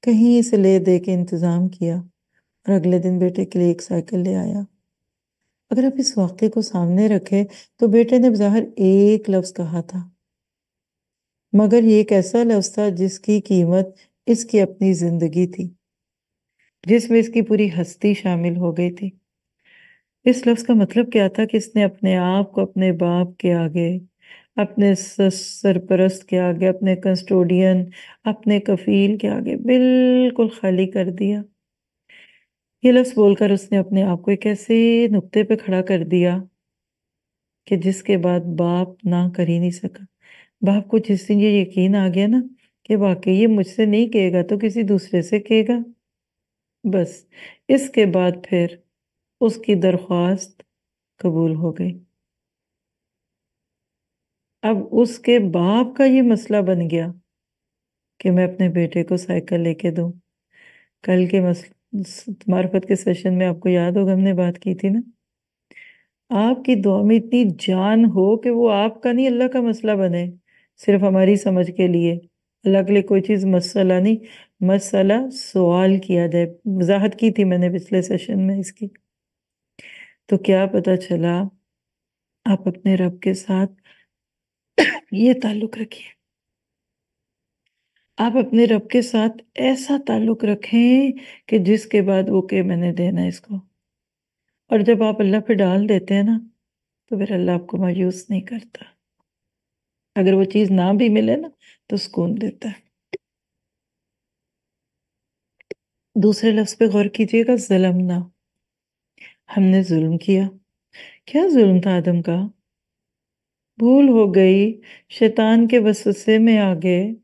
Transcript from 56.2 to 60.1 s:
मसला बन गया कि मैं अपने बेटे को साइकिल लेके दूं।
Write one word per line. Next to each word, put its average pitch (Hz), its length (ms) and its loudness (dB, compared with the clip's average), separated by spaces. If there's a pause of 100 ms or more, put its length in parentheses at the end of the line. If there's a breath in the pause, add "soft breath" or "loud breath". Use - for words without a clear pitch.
मसला 214 400 0
बन 180 260 -2
गया 165 240 -4 (1080)
कि 190 100 -2
मैं 180 140 2
अपने 180 240 -2
बेटे 170 340 -2
को 175 140 -2
साइकिल 175 440 -4
लेके 165 300 -2
दूं। 170 200 -4 (920 soft breath)